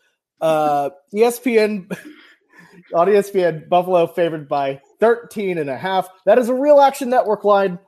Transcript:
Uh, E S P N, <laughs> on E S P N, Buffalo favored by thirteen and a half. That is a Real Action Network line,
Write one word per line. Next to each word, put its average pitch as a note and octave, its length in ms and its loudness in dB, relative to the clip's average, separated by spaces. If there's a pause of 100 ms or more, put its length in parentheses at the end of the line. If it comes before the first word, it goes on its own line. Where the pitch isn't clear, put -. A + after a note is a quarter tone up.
(420)
Uh, D3+ 480 0 (240)
E G#3+ 100 2
S A#3+ 160 0
P A#3 200 0
N, G#3 280 -2 (540)
<laughs> - 520 -20
on E3+ 160 2
E G#3 60 4
S G3+ 140 0
P F#3+ 140 -2
N, D#3+ 260 -2
Buffalo F3 380 2
favored D#3+ 420 -4
by C#3 320 -4 (180)
thirteen G#3+ 580 -2
and C#3+ 120 -6
a B2+ 80 -8
half. F#3 320 -4 (160)
That G#3 140 4
is A#3 100 0
a C4 40 0
Real C#4+ 280 4
Action C#4 280 0
Network G#3+ 340 0
line, G3 440 0